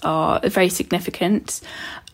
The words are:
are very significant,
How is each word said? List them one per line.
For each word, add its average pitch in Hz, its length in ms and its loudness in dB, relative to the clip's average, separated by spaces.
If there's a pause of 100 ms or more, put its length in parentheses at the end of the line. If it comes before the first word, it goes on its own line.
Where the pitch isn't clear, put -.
are 160 420 2
very 190 260 4
significant, - 920 -2 (520)